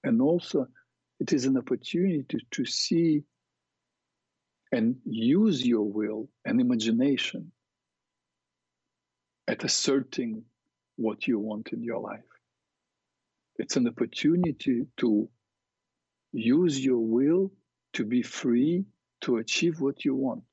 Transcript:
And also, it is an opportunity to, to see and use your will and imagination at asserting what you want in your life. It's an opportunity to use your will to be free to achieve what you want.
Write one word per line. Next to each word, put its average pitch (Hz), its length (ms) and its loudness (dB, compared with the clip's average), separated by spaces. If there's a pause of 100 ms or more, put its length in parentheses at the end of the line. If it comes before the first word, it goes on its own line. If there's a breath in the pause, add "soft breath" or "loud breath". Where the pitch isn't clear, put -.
And 120 180 2
also, 151 460 0 (520 soft breath)
it - 140 0
is 131 120 2
an 135 120 4
opportunity 156 720 -2
to, - 100 -4 (120)
to 127 140 -4
see 160 580 0 (1500)
and 120 240 0 (100)
use 131 600 2
your 117 160 2
will 107 480 -4 (160)
and 117 160 2
imagination 123 880 0 (2000)
at - 160 -4
asserting 127 800 -2 (540)
what 110 300 -4
you 117 120 0
want 107 340 -8
in 117 80 -8
your 117 180 -6
life. 104 200 -10 (1400)
It's - 180 -6
an 123 120 2
opportunity 135 1000 0 (120)
to 110 300 2 (1040)
use 135 480 2
your 127 200 2
will 143 520 2 (420)
to 117 120 -4
be 120 160 0
free 139 640 0 (360)
to 123 160 0
achieve 160 440 -2
what 139 240 -4
you 135 80 2
want. 131 400 -2